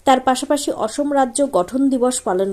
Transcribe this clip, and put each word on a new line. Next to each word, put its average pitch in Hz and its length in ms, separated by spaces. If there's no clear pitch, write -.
তার 262 220
পাশাপাশি 285 420
অসম 285 280
রাজ্য 262 260
গঠন 180 320
দিবস 247 260
পালন 190 260